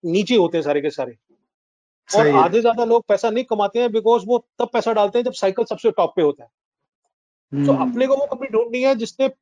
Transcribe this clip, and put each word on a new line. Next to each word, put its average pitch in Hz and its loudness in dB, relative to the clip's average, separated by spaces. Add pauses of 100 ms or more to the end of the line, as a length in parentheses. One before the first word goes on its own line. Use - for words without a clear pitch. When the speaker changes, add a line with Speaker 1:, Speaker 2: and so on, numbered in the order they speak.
Speaker 1:
नीचे 190 0
होते 170 2
हैं 160 -2
सारे 147 -2
के 151 -4
सारे। 127 -8
और - -6
Speaker 2:
सही - 4
है। 139 6
Speaker 1:
आधे 208 2
ज्यादा 233 0
लोग 233 2
पैसा 214 0
नहीं 233 -2
कमाते 208 -2
हैं 240 0
because 220 0
वो 240 0 (120)
तब 233 -2
पैसा 233 -2
डालते 208 2
हैं 240 -4
जब 247 -4
साइकिल 196 -2
सबसे 214 -2
टॉप 175 -2
पे 180 0
होता 147 0
है। - -20 (1160)
तो 139 4
Speaker 2:
हम्म। 254 0
Speaker 1:
अपने 247 0
को 269 4
वो 277 -2
कभी 269 -8
ढूंढनी 233 -2
है 269 2
जिसने 233 -4 (140)